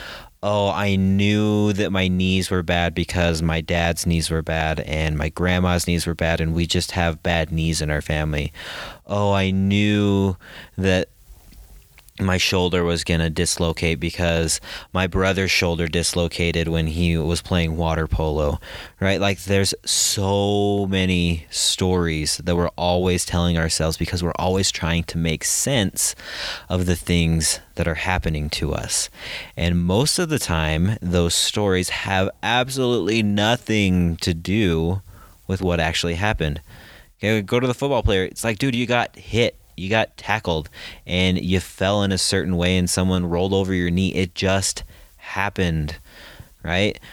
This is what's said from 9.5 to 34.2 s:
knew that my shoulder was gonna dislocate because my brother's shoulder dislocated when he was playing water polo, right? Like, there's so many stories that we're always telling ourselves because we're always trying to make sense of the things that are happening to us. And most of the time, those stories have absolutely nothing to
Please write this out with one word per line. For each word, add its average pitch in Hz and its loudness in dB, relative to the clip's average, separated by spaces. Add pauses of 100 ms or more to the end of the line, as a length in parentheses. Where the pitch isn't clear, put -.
knew 98 2 (400)
that 92 2 (1120)
my 92 2
shoulder 90 2
was 85 0
gonna 82 2
dislocate 82 0
because 82 0 (320)
my 92 0
brother's 92 0
shoulder 85 0
dislocated 85 0
when 82 0
he 82 2
was 82 0
playing 82 0
water 80 0
polo, 76 0 (400)
right? 95 2
Like, 98 -2
there's 98 2 (120)
so 101 2
many 90 2
stories 85 0
that 87 2
we're 87 2
always 90 2
telling 87 2
ourselves 80 0
because 87 -4
we're 85 0
always 92 0
trying 82 0
to - -8
make 80 -2
sense - -2 (540)
of 90 0
the 87 2
things 82 0 (160)
that 82 0
are 80 0
happening 78 -2
to 73 -4
us. - -4 (480)
And 87 2
most 104 2
of 170 0
the 147 0
time, 80 0
those 87 2
stories 95 0
have 98 0 (140)
absolutely 120 0
nothing 101 2
to 92 0